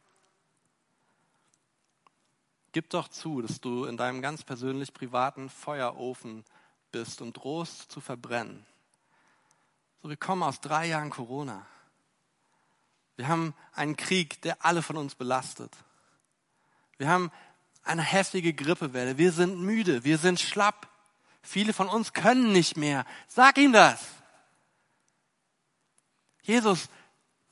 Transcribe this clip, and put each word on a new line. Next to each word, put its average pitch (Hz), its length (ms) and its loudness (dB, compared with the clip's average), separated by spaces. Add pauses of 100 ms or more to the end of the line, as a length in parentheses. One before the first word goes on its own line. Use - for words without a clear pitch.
(2750)
Gib - 180 -6
doch 175 180 -4
zu, 147 340 -8
dass - 180 -8
du 123 260 -6
in 120 100 -10
deinem 127 260 -4
ganz 147 220 -8
persönlich 135 500 -8
privaten 131 540 -4
Feuerofen 123 960 -8 (480)
bist 113 300 -10
und 117 100 -12
drohst - 580 -10
zu 143 100 -16
verbrennen. 120 640 -10 (1400)
So, 151 60 -16
wir 147 80 -10
kommen 185 280 -4
aus 135 160 -4
drei 156 260 -2
Jahren 151 240 -4
Corona. 123 560 -10 (1500)
Wir 123 100 -10
haben 165 260 -2 (200)
einen 147 240 -4
Krieg, - 460 -2
der 165 220 -6
alle 170 180 2
von 156 140 -8
uns 143 200 -8
belastet. 127 600 -6 (1200)
Wir 139 100 -4
haben 175 240 2 (520)
eine 160 180 -2
heftige 175 500 0
Grippewelle. 135 640 -2
Wir 175 160 6
sind 180 280 0
müde, 185 440 0
wir 156 140 2
sind 180 200 2
schlapp. - 500 0 (540)
Viele 208 300 -2
von 190 160 0
uns 214 240 -4
können 226 400 4
nicht 175 240 4
mehr. 147 300 -2 (200)
Sag 269 300 8
ihm 277 160 8
das. 160 340 8 (2250)
„Jesus, 214 480 2 (600)